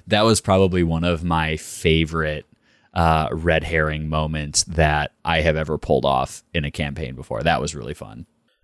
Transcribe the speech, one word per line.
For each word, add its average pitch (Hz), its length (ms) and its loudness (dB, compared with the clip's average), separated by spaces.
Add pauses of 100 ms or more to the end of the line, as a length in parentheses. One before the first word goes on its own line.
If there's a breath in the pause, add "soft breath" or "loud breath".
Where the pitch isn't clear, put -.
that 104 140 2
was 110 180 4
probably 95 420 4
one 82 220 0
of 85 180 0
my 80 340 0
favorite, 80 880 0 (480 soft breath)
uh, 80 380 2
red 80 320 0
herring 78 460 -2
moments 78 560 -2
that 76 480 0 (120)
I 82 180 0
have 80 120 2
ever 78 240 -4
pulled 67 260 0
off 65 380 -2 (100)
in 78 120 -2
a 73 80 -6
campaign 71 420 -6
before. 62 300 -8
That 78 160 2
was 76 160 -6
really 67 180 -10
fun. - 320 -16 (380)